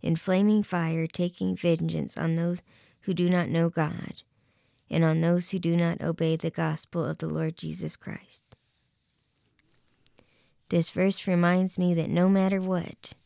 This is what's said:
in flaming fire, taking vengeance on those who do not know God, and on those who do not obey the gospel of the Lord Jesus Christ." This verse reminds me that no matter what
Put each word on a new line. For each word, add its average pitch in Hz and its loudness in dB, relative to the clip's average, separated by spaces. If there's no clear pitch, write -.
in 165 0
flaming 202 2
fire, 165 -2
taking 180 -4
vengeance 165 0
on 165 0
those 170 -2
who 185 -2
do 175 2
not 180 2
know 165 2
God, - -6
and 165 4
on 160 2
those 175 2
who 190 -4
do 170 0
not 170 0
obey 160 0
the 160 -4
gospel 160 -4
of 156 -4
the 160 -8
Lord 160 -4
Jesus 156 -8
Christ." - -16
This 170 2
verse 190 0
reminds 180 2
me 180 2
that 165 0
no 180 4
matter 190 4
what - -6